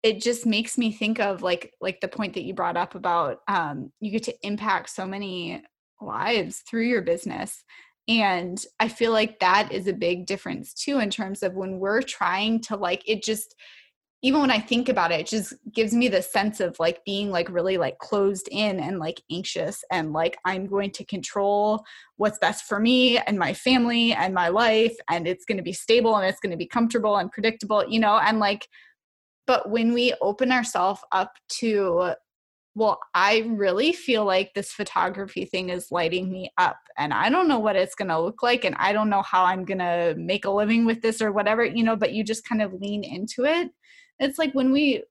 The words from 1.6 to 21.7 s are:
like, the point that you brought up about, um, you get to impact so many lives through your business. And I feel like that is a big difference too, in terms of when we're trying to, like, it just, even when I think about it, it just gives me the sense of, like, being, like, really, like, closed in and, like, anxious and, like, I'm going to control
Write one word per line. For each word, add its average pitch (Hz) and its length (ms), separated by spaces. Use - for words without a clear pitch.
like, 185 180
the 190 80
point 196 280
that 190 80
you 185 100
brought 175 240
up 175 180
about, 170 440
um, 151 500
you 208 120
get 220 120
to - 240
impact 208 420
so 190 160
many 185 560
lives 190 600
through 226 180
your 240 140
business. - 640
And 190 560
I 226 80
feel 226 240
like 214 280
that 202 340
is 196 140
a 190 60
big 180 320
difference - 480
too, 285 260
in 208 100
terms 196 340
of 185 100
when 190 260
we're 208 220
trying 208 600
to, 220 160
like, 190 320
it 214 140
just, 220 320
even 269 200
when 262 100
I 220 80
think 240 300
about 180 220
it, 160 80
it 170 80
just 214 260
gives 220 200
me 240 140
the - 140
sense 208 400
of, 175 180
like, 170 260
being, 202 240
like, 175 200
really, 180 280
like, 151 220
closed 196 520
in 202 280
and, 175 200
like, 165 300
anxious 170 640
and, 156 220
like, 165 320
I'm 190 200
going 196 260
to 196 140
control 208 760